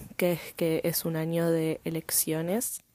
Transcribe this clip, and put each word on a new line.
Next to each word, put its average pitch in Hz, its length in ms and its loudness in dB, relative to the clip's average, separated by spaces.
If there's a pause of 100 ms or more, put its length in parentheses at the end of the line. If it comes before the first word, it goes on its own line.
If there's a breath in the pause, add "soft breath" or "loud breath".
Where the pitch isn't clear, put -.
(180)
que 175 160 4
es - 220 -6
que 160 280 2
es 170 220 0
un 165 100 -2
año 165 360 2
de 160 320 2
elecciones, 165 1000 -2 (140)